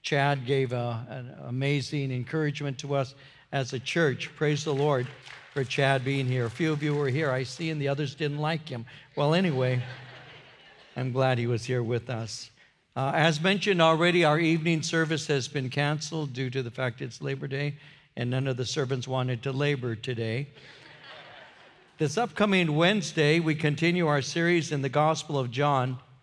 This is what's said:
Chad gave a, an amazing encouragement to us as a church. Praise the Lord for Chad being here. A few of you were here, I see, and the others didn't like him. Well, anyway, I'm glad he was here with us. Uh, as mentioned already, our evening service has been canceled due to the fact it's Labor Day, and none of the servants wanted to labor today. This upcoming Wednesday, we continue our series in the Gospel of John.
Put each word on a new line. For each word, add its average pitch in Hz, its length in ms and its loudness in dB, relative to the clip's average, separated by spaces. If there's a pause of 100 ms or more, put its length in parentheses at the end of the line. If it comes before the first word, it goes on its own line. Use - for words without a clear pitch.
Chad 143 420 0
gave 131 300 0
a, 120 340 -4
an 127 260 -12 (120)
amazing 135 680 -2
encouragement 143 680 -4
to 143 140 -4
us 135 200 -2 (380)
as 135 200 -2
a 131 60 -4
church. - 580 0
Praise 147 280 0
the 151 100 0
Lord 135 320 2 (480)
for 139 100 -2
Chad 135 400 2
being 135 220 0
here. 127 180 0
A 113 60 -2
few 160 220 0
of 147 100 -2
you 147 120 0
were 147 140 0
here, 143 220 0
I 127 140 0
see, 160 260 -6
and 156 100 -4
the 139 80 0
others 143 260 -2
didn't 147 220 -4
like 156 320 -2
him. 120 160 -8 (320)
Well, 147 160 2
anyway, 131 500 2 (1120)
I'm 127 160 -4
glad 131 280 2
he 117 80 0
was 117 180 0
here 127 180 0
with 117 280 -2
us. 113 400 -8 (440)
Uh, 135 200 -2
as 156 260 4
mentioned 190 400 2
already, 165 460 6
our 151 120 6
evening 165 440 2
service 160 460 0
has 139 200 2
been 131 220 -4
canceled 147 640 -2
due 127 160 -2
to 131 120 -4
the 117 80 -6
fact 127 300 -4
it's 127 220 -10
Labor 135 260 -6
Day, 143 280 -4 (380)
and 120 140 -4
none 131 180 0
of 127 120 -2
the 123 80 -4
servants 131 420 -2
wanted 127 360 -2
to 139 80 -2
labor 131 440 -2
today. 117 520 -4 (1500)
This 151 220 -2
upcoming 196 560 2
Wednesday, 160 640 4
we 160 160 0
continue 160 540 2
our 143 120 2
series 170 520 0
in 139 100 -2
the 139 60 -2
Gospel 151 500 2
of 120 140 -2
John. 131 460 2 (240)